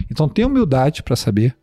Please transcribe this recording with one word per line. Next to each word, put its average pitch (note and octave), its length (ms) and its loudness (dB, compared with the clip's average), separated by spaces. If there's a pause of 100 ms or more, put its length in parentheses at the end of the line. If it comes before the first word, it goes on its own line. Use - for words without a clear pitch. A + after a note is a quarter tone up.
(100)
Então, D#3 180 0
tenha A3+ 200 0
humildade D3+ 560 2
pra C3 100 -2
saber A2 480 0